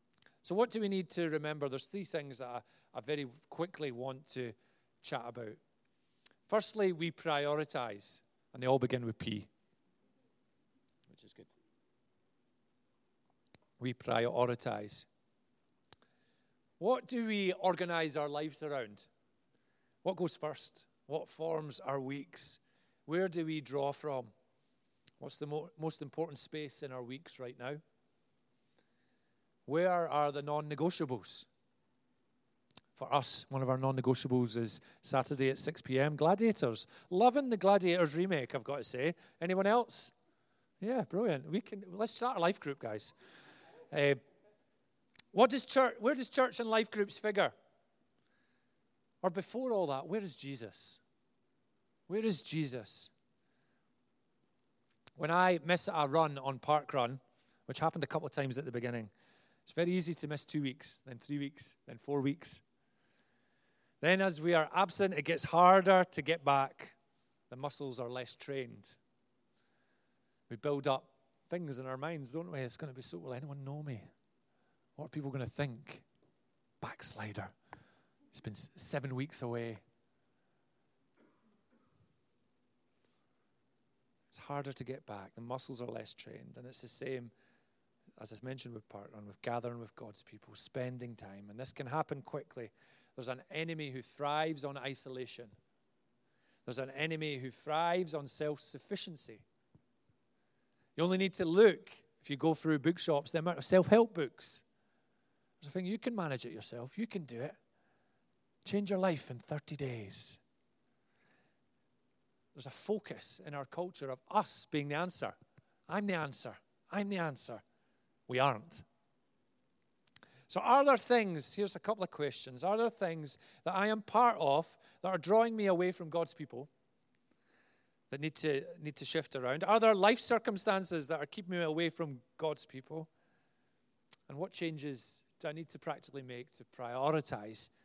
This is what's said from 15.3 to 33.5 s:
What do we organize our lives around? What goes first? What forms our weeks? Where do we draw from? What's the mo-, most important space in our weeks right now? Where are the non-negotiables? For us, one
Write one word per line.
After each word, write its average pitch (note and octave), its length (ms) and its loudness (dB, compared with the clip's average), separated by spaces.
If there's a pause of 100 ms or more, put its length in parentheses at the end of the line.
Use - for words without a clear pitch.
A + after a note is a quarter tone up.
What B3 280 2
do A#3 200 -2
we G3+ 260 2
organize E3+ 640 2
our D3 120 0
lives D3 340 -4
around? B2+ 440 -6 (960)
What F#3 140 -2
goes E3+ 200 -2
first? - 480 -8 (220)
What D3 220 -6
forms D#3 520 -4
our C3+ 200 -2
weeks? C#3 580 -8 (480)
Where F3+ 220 0
do E3+ 160 -2
we D#3 160 -2
draw C#3 320 -2
from? C3+ 340 -6 (920)
What's C#3 180 -10
the D3+ 100 -8
mo-, D3+ 320 -6
most D#3 240 -6
important D3 360 -6
space D3+ 440 -8
in C#3 100 -10
our B2+ 100 -8
weeks C3 360 -12
right B2+ 200 -10
now? C3 180 -6 (1900)
Where E3+ 420 4
are D3 240 2
the C#3+ 100 -4
non-negotiables? D3 1000 -2 (1500)
For - 180 -4
us, - 360 2
one C3+ 140 -2